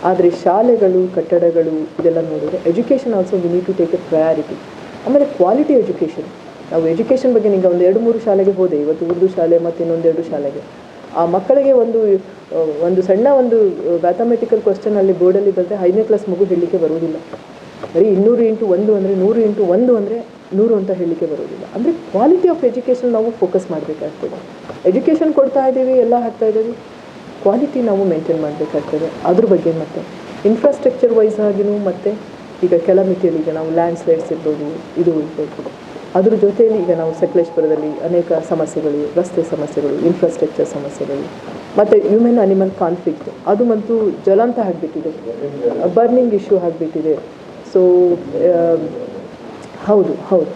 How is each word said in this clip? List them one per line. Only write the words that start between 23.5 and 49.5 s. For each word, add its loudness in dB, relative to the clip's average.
ಮಾಡ್ಬೇಕಾಗ್ತದೆ. -10
ಎಜುಕೇಷನ್ 2
ಕೊಡ್ತಾ 2
ಇದ್ದೀವಿ, 0
ಎಲ್ಲ 4
ಹಾಕ್ತಾ -2
ಇದ್ದೀವಿ, 0
ಕ್ವಾಲಿಟಿ 0
ನಾವು 2
ಮೇಂಟೈನ್ 0
ಮಾಡ್ಬೇಕಾಗ್ತದೆ. -4
ಅದ್ರ 2
ಬಗ್ಗೆ 2
ಮತ್ತೆ -6
ಇನ್ಫ್ರಾಸ್ಟ್ರಕ್ಚರ್ 2
ವೈಸ್ 2
ಆಗಿನೂ 0
ಮತ್ತೆ -4
ಈಗ 2
ಕೆಳಮಿತಿಯಲ್ಲಿ 2
ಈಗ -2
ನಾವು -4
ಲ್ಯಾಂಡ್ 0
ಸ್ಲೈಡ್ಸ್ 0
ಇರ್ಬೋದು, -6
ಇದು 2
ಇರ್ಬೋದು. -6
ಅದ್ರ 4
ಜೊತೆಯಲ್ಲಿ 2
ಈಗ -2
ನಾವು 0
ಸಕಲೇಶ್ಪುರದಲ್ಲಿ 0
ಅನೇಕ 0
ಸಮಸ್ಯೆಗಳು, -2
ರಸ್ತೆ -2
ಸಮಸ್ಯೆಗಳು, -2
ಇನ್ಫ್ರಾಸ್ಟ್ರಕ್ಚರ್ 0
ಸಮಸ್ಯೆಗಳು, -8
ಮತ್ತೆ 6
ಹ್ಯೂಮನ್ 4
ಅನಿಮಲ್ 2
ಕಾನ್ಫ್ಲಿಕ್ಟ್, -4
ಅದು 2
ಮಂತು 0
ಜ್ವಲಂತ 2
ಆಗ್ಬಿಟ್ಟಿದೆ, -4
ಬರ್ನಿಂಗ್ 4
ಇಶ್ಯೂ 2
ಆಗ್ಬಿಟ್ಟಿದೆ. -4
So, 6
ಆ, 0